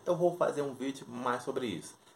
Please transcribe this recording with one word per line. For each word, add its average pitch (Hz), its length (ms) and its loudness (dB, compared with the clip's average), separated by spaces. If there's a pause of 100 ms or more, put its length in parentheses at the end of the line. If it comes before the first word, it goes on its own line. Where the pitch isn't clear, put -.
Eu 175 100 4
vou 175 200 4
fazer 147 260 2
um 139 120 -4
vídeo 135 340 -6
mais 123 340 0
sobre 127 240 -2
isso. 87 320 -6 (180)